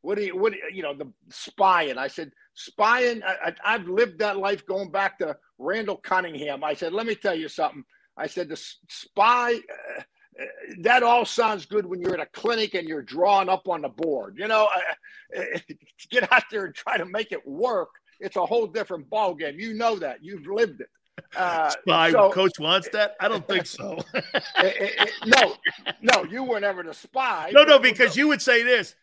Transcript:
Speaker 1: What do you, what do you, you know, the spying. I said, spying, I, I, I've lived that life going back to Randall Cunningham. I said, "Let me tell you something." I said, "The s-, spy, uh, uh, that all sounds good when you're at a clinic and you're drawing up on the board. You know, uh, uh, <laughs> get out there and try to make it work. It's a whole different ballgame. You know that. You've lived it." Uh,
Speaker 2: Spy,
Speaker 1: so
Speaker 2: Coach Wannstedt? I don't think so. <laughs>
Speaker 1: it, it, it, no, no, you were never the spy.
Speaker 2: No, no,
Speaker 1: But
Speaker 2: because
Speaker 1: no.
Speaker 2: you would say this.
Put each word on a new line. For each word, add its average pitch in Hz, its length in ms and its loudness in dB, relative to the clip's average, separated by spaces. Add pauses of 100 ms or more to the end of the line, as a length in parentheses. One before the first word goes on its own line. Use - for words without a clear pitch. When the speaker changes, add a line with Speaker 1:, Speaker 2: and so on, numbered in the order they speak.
Speaker 1:
What 196 160 -4
do 208 60 -2
you, 180 120 -6
what 208 160 0
do 190 60 -12
you, 160 180 -12
you 185 60 -8
know, 147 100 -6
the 139 180 -12 (200)
spying. 170 640 2
I 135 120 -4
said, 151 220 -10 (220)
spying, 233 720 0
I, 180 300 -4 (120)
I, 214 100 0
I've 190 140 -6
lived 190 300 0
that 208 180 -2
life 196 300 -4
going 190 240 -6
back 196 300 -2
to 156 160 -4 (200)
Randall 196 400 -4
Cunningham. 151 680 -4
I 151 100 -2
said, 170 180 -6
"Let 220 140 -4
me 220 80 -4
tell 202 200 -2
you 160 140 -6
something." 147 360 -6 (320)
I 151 100 -8
said, 165 220 -8
"The 151 60 -10
s-, - 240 -16 (100)
spy, 240 640 2
uh, - 460 -12 (400)
uh, - 40 -10 (360)
that 240 240 4
all 240 200 4
sounds 214 400 -2
good 202 220 -4
when 180 140 -8
you're 175 120 -2
at 170 80 -4
a 151 60 -8
clinic 226 480 -4
and 170 140 -4
you're 156 140 -6
drawing 185 460 2
up 190 200 -2
on 165 140 -4
the 143 60 -6
board. 127 480 -6
You 202 120 -6
know, 214 260 4
uh, - 680 -8
uh, - 180 -6 (100)
<laughs> - 420 -20
get 233 220 0
out 247 180 6
there 208 160 -6
and 156 80 -14
try - 240 -6
to 175 80 -6
make 208 260 -6
it 165 140 -10
work. 180 420 -2 (320)
It's 190 160 -10
a 185 80 0
whole 226 220 0
different 175 420 -8
ballgame. 160 500 -2
You 220 160 -8
know 226 220 0
that. 139 260 -8
You've 165 240 -16
lived 196 360 -2
it." - 60 -16 (480)
Uh, 170 340 0
Speaker 2:
Spy, 165 400 2
Speaker 1:
so 196 200 8
Speaker 2:
Coach 185 280 2
Wannstedt? 196 520 0 (100)
I 190 80 0
don't 208 180 -2
think 185 200 0
so. 196 300 -10 (100)
<laughs> - 80 -18
Speaker 1:
it, - 100 -4 (340)
it, - 400 0
it, - 120 2 (140)
no, 220 300 6 (480)
no, 220 220 4
you 208 180 -8
were 240 180 -2
never 196 220 -2
the 165 100 -12
spy. 208 600 -4
Speaker 2:
No, 285 80 12
no, 302 160 10
Speaker 1:
But 233 60 4
Speaker 2:
because 240 320 4
Speaker 1:
no. 240 40 0
Speaker 2:
you 302 80 4
would 294 140 2
say 240 220 4
this. 240 380 2